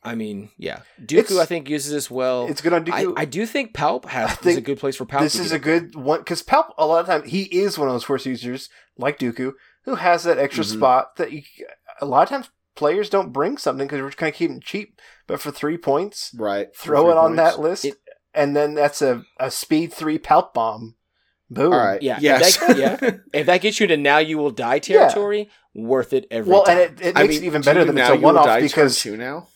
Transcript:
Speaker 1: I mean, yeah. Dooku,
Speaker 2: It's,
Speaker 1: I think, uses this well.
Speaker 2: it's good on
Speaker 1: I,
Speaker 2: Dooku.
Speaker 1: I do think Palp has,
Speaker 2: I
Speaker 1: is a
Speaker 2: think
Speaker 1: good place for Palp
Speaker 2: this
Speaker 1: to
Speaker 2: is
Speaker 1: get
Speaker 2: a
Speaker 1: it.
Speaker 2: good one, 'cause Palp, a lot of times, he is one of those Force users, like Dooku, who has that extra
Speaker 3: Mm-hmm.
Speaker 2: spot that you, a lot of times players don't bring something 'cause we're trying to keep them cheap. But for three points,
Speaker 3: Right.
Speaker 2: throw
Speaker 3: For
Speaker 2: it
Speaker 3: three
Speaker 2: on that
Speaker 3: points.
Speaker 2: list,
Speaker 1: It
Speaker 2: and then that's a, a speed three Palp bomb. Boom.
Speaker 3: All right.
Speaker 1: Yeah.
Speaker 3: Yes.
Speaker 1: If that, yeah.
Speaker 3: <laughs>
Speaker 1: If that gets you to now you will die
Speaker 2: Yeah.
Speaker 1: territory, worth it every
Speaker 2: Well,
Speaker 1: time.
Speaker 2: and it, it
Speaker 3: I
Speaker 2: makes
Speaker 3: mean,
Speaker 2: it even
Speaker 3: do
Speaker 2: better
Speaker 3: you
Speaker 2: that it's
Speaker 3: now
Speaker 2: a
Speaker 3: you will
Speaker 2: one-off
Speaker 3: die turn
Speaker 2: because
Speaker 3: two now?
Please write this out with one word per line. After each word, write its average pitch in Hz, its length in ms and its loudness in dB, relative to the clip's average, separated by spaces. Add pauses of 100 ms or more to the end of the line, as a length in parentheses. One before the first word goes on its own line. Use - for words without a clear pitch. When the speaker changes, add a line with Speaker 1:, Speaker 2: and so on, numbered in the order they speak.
Speaker 1:
I 117 100 -10
mean, 107 420 -10
yeah. - 260 -12 (180)
Dooku, 135 160 0
Speaker 2:
It's, - 200 2
Speaker 1:
I 175 80 4
think, 156 240 -6
uses 147 220 -4
this 147 180 -6
well. 127 380 -4
Speaker 2:
it's 143 140 -8
good 165 100 0
on 170 180 0
Speaker 1:
I, 175 140 -2
Speaker 2:
Dooku. 180 140 -2
Speaker 1:
I 156 80 -4
do 156 200 -6
think 240 280 -6
Palp 160 320 -2
has, 110 240 -4
Speaker 2:
I - 40 -6
Speaker 1:
is - 60 -10
a - 40 -20 (100)
Speaker 2:
think 131 140 -2
Speaker 1:
good 139 120 -4
place 135 160 -4
for 127 100 -10
Palp 139 140 -4
Speaker 2:
this 147 140 0
Speaker 1:
to 208 80 -4
Speaker 2:
is 165 100 -4
Speaker 1:
get - 20 -4
Speaker 2:
a - 40 -2
Speaker 1:
it. 139 40 -4 (300)
Speaker 2:
good - 100 -20
one, 147 220 -2
'cause - 180 -8
Palp, 311 360 2
a 156 80 2
lot 165 160 2
of 175 60 -2
times, 156 220 -2
he 180 140 -4
is 185 340 -2
one 143 120 0
of 127 40 -2
those 120 120 -6
Force 135 200 -4
users, 123 440 -10 (280)
like 143 220 -4
Dooku, 127 320 -4 (320)
who 262 120 -6
has 175 280 2
that 170 160 2
extra 135 240 -2
Speaker 3:
Mm-hmm. 107 140 -8
Speaker 2:
spot 127 400 2
that 143 160 -6
you, 151 80 -14 (580)
a 143 60 -6
lot 143 180 4
of 185 60 -2
times 269 220 -8 (240)
players 185 340 -2
don't 185 240 -2
bring 170 240 -2
something 135 280 -4
'cause 143 140 -8
we're 135 120 -10
trying 156 200 -4
to - 60 -14
keep 170 140 -2
them 147 100 -14
cheap. - 360 -12 (300)
But - 140 -6
for 147 100 -8
three 151 260 -6
points, 165 600 -4
Speaker 3:
Right. 101 360 -4
Speaker 2:
throw 151 300 0
Speaker 3:
For 170 60 6
Speaker 2:
it 170 60 6
Speaker 3:
three 160 40 4
Speaker 2:
on 160 160 4
that 165 200 4
Speaker 3:
points. 160 280 -4
Speaker 2:
list, - 20 -4
Speaker 1:
It 143 100 -6 (420)
Speaker 2:
and 143 160 0
then 147 220 0
that's 147 260 0
a, 127 220 0 (160)
a 131 100 -4
speed 160 440 -2
three 156 260 -4
Palp 165 340 0
bomb. 113 420 -4 (540)
Boom. 131 220 0
Speaker 3:
All 127 80 4
right. 98 220 0
Speaker 1:
Yeah. 127 180 -4
Speaker 3:
Yes. 151 420 4
Speaker 1:
If 339 60 0
that, - 100 6
yeah. 233 340 0 (220)
Speaker 3:
<laughs> 147 60 0
Speaker 1:
If 147 60 -2
that 180 160 2
gets 214 180 -2
you 208 80 2
to 170 80 4
now 143 220 4
you 156 200 0
will 147 140 -2
die 120 240 -2 (100)
Speaker 2:
Yeah. - 220 4
Speaker 1:
territory, 208 420 -2 (240)
worth 120 380 -4
it 131 180 -2
every 113 220 -2
Speaker 2:
Well, 196 140 8
Speaker 1:
time. 175 120 6
Speaker 2:
and 165 220 2
it, 185 80 -6
it - 100 0
Speaker 3:
I 143 60 6
Speaker 2:
makes 151 120 2
Speaker 3:
mean, 156 80 -6
Speaker 2:
it - 40 -4
even 151 140 -2
Speaker 3:
do 135 40 0
Speaker 2:
better 151 140 6
Speaker 3:
you 165 60 6
Speaker 2:
that 143 60 0
it's 143 60 0
Speaker 3:
now 127 140 4
Speaker 2:
a 131 40 6
Speaker 3:
you 123 60 2
will 131 120 4
Speaker 2:
one-off 156 120 6
Speaker 3:
die 117 140 4
turn 147 80 0
Speaker 2:
because 135 320 2
Speaker 3:
two 107 160 -6
now? 135 400 -12